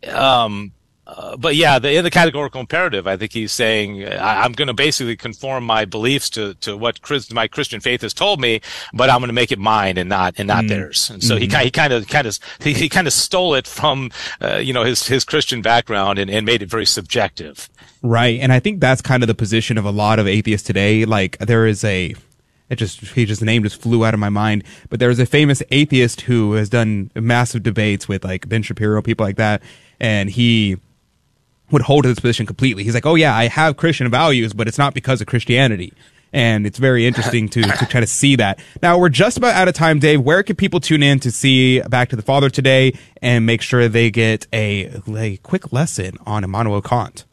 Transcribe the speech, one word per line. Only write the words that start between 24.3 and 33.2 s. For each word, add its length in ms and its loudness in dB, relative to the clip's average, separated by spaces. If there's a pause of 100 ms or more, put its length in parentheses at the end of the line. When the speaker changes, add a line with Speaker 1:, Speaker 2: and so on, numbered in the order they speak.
Speaker 2:
mind. 340 0 (240)
But 120 -4
there 100 4
is 80 2
a 80 4
famous 440 2
atheist 520 2
who 320 2
has 160 0
done 440 0
massive 480 0
debates 460 0
with, 160 -4
like, 240 -8
Ben 140 -2
Shapiro, 400 0
people 240 -2
like 100 -4
that. 240 0 (400)
And 300 0
he 480 2 (920)
would 120 2
hold 220 4
to 40 4
this 100 0
position 280 0
completely. 380 -2
He's 100 -2
like, 120 -2
"Oh 80 2
yeah, 220 4